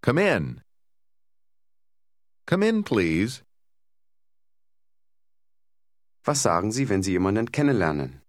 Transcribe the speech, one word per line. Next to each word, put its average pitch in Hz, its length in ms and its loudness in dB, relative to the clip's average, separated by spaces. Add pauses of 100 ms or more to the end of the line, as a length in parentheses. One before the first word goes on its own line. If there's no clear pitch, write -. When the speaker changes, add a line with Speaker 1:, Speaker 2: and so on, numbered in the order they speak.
Speaker 1:
Come 127 160 2
in. 92 440 0 (1800)
Come 180 160 0
in, 220 220 0
please. 95 580 0 (2750)
Speaker 2:
Was 147 180 0
sagen 92 300 2
Sie, 127 160 -2
wenn 98 140 2
Sie 95 100 -2
jemanden 98 380 0
kennenlernen? 80 800 0